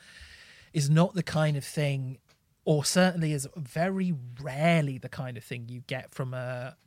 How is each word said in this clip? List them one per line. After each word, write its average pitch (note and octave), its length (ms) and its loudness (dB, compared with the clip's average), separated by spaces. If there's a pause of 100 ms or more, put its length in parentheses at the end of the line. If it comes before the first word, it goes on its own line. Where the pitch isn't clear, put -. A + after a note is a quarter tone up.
(720)
is C#3+ 180 2
not D#3+ 240 6
the F3 80 0
kind D#3 340 0
of C3+ 80 -6
thing, C#3 540 -2 (460)
or D3+ 200 4
certainly F3+ 480 2
is C#3 240 -2
very F3+ 580 -2 (260)
rarely C#3+ 580 2
the B2 100 -10
kind B2+ 280 -8
of A2 80 -12
thing A#2+ 240 -8
you B2 180 -10
get - 280 -8
from B2+ 200 -4
a B2+ 420 -8 (100)